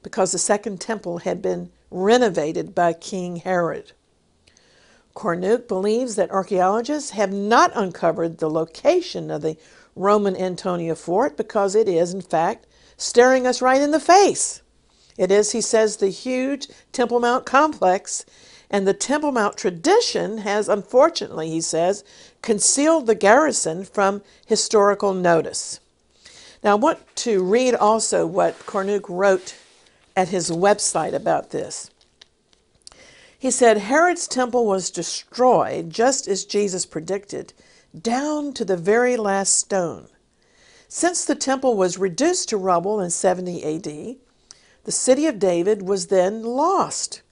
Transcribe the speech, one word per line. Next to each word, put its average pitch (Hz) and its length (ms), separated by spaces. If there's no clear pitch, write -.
because - 300
the 185 40
second 202 440
temple 180 380
had 180 220
been 180 300
renovated 180 840
by 175 180
King 180 440
Herod. 170 560
Cornuke 185 520
believes 214 480
that 180 160
archaeologists 208 800
have 196 200
not 226 420
uncovered 170 680
the 156 100
location 165 840
of 151 120
the 160 140
Roman 202 400
Antonia 175 600
fort 214 420
because 196 360
it 220 140
is, 175 260
in 190 80
fact, 170 460
staring 254 500
us 247 140
right 262 200
in 294 100
the 311 80
face. 339 600
It 185 140
is, 202 220
he 233 100
says, 220 360
the 196 100
huge 254 600
Temple 240 280
Mount 240 260
complex, 254 800
and 196 160
the 196 80
Temple 294 360
Mount 208 240
tradition 214 840
has, 208 280
unfortunately, 208 840
he 165 100
says, 170 420
concealed 285 640
the 226 80
garrison 196 720
from 202 380
historical 202 680
notice. 170 680
Now, 208 80
I 202 40
want 220 420
to 202 260
read 240 320
also 208 500
what 170 400
Cornuke 196 420
wrote 185 480
at 185 140
his 180 200
website 180 640
about 185 380
this. - 400
He 262 140
said, 226 260
"Herod's 311 500
temple 247 380
was 190 240
destroyed, 170 1000
just - 380
as 185 180
Jesus 196 400
predicted, 165 680
down 285 540
to 233 100
the 185 140
very 233 400
last 196 380
stone. 151 520
Since - 380
the 294 100
temple 262 400
was 185 220
reduced 196 520
to 214 80
rubble 190 440
in 175 80
seventy 180 540
A 156 140
D, 165 420
the - 80
city 262 320
of 262 140
David 185 420
was 185 260
then 196 360
lost. 254 800